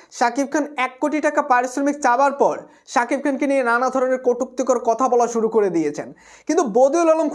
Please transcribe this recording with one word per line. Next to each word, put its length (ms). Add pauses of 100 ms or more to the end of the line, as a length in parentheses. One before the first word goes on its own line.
(200)
শাকিব 340
খান 100 (220)
এক 160
কোটি 240
টাকা 160 (100)
পারিশ্রমিক 440 (100)
চাওয়ার 360
পর 140 (380)
শাকিব 300
খানকে 280
নিয়ে 180
নানা 260
ধরনের 320
কটূক্তিকর 520 (100)
কথা 240
বলা 200
শুরু 220
করে 200
দিয়েছেন। 320 (400)
কিন্তু 160 (140)
বদিউল 360
আলম 220